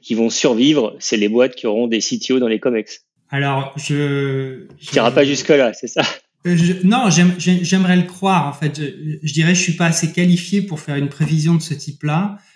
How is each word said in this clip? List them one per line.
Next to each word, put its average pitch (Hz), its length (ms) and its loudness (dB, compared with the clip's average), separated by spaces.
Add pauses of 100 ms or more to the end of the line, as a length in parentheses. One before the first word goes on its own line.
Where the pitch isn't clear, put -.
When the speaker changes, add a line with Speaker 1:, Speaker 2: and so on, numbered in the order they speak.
Speaker 1:
qui - 120 -6
vont 113 140 2
survivre, 127 720 2
c'est - 180 -2
les 104 140 0
boîtes 123 240 2
qui - 120 -10
auront 113 200 0
des 113 160 -2
C 120 160 -4
T 127 160 -2
O 131 40 2
dans 123 80 0
les 110 120 0
COMEX. - 480 -4 (240)
Speaker 2:
Alors, 139 480 -4
je, 139 880 -4 (120)
je - 120 -18
Speaker 1:
Tu 143 60 -2
iras 120 140 4
pas 143 140 4
jusque-là, 139 480 2
c'est - 140 -12
ça ? 156 160 -2 (420)
Speaker 2:
Euh, 175 100 2
je, 180 320 2
non, 233 220 4
j'aime-, 175 300 4
j'ai-, 180 260 2
j'aimerais 180 320 2
le 175 60 4
croire, 180 440 0
en 143 60 -6
fait. 143 260 -6
Je, 151 440 -8
je 151 100 -6
dirais, 160 220 2
je 180 80 0
suis 170 100 -2
pas 170 140 0
assez 160 260 0
qualifié 180 480 2
pour - 200 -6
faire 143 160 -6
une 143 120 -2
prévision 156 460 0
de 160 80 0
ce - 100 -10
type-là. 151 640 -4 (200)